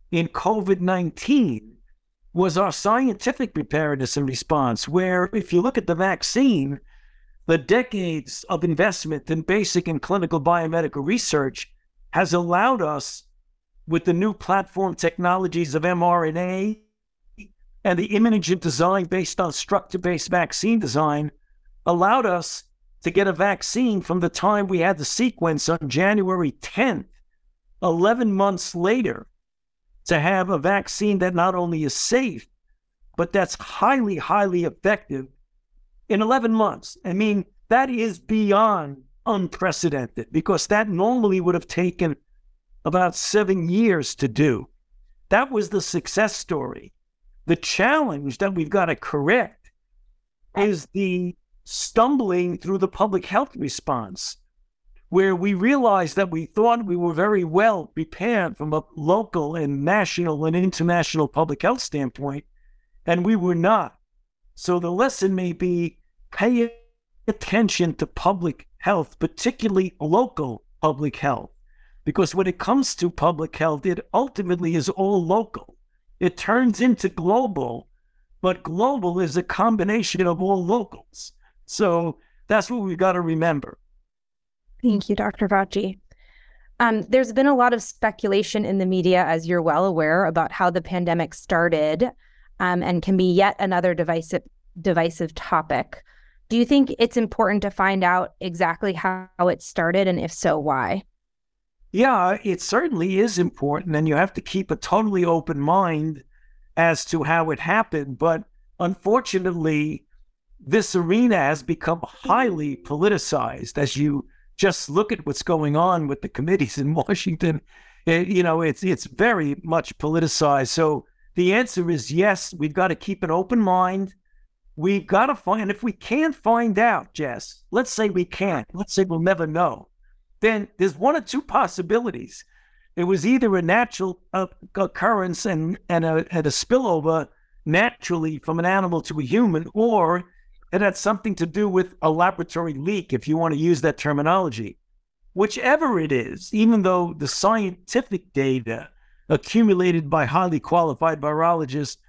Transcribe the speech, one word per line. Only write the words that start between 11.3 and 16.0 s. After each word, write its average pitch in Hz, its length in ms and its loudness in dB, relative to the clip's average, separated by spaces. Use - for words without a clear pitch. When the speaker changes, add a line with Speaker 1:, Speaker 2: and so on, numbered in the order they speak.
Speaker 1:
has 170 220 0
allowed 180 480 2
us, 151 420 -6
with 165 180 0
the 175 80 4
new 196 200 0
platform 190 600 -2
technologies 170 800 -2
of 156 80 -2
M 175 200 0